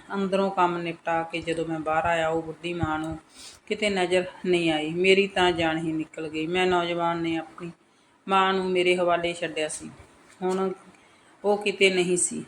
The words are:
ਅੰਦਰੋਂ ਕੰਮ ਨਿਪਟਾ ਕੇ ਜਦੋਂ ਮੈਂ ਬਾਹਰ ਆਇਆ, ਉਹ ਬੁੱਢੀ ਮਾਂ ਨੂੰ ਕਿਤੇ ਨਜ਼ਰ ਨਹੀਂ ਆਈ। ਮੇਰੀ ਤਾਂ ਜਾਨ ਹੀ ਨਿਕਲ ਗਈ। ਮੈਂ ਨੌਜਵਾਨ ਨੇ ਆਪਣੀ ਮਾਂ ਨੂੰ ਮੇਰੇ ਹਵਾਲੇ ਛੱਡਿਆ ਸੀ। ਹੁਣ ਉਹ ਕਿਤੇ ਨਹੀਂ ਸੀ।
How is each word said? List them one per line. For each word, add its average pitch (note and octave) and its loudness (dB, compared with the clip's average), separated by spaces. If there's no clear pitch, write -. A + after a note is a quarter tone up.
ਅੰਦਰੋਂ G3 0
ਕੰਮ F3 2
ਨਿਪਟਾ E3 -4
ਕੇ E3 -8
ਜਦੋਂ E3 -4
ਮੈਂ D#3+ -4
ਬਾਹਰ D#3 0
ਆਇਆ, E3 2
ਉਹ E3 0
ਬੁੱਢੀ D#3+ -8
ਮਾਂ D#3 -2
ਨੂੰ D#3+ -6
ਕਿਤੇ G#3+ 0
ਨਜ਼ਰ F#3 2
ਨਹੀਂ F3 4
ਆਈ। D#3 0
ਮੇਰੀ F#3+ 4
ਤਾਂ F#3 2
ਜਾਨ E3 0
ਹੀ D#3+ -2
ਨਿਕਲ D#3+ -6
ਗਈ। D#3 -6
ਮੈਂ F#3 0
ਨੌਜਵਾਨ E3+ 0
ਨੇ E3 -2
ਆਪਣੀ E3 -10
ਮਾਂ F#3+ 4
ਨੂੰ F#3+ 0
ਮੇਰੇ F3+ 4
ਹਵਾਲੇ E3+ 2
ਛੱਡਿਆ D#3 -4
ਸੀ। D#3 -12
ਹੁਣ F#3 0
ਉਹ G3+ 2
ਕਿਤੇ G3 4
ਨਹੀਂ F3+ 2
ਸੀ। E3 -2